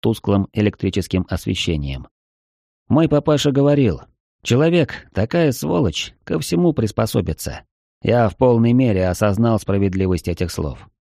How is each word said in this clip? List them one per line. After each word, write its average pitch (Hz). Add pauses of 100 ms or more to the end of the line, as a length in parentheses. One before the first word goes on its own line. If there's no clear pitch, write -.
тусклым 101
электрическим 98
освещением. 73 (800)
Мой 156
папаша 147
говорил: 139 (400)
«Человек — 156
такая 143
сволочь, 147 (100)
ко -
всему 170
приспособится». 110 (380)
Я 113
в 92
полной 120
мере 104
осознал 107
справедливость 95
этих 87
слов. 73 (120)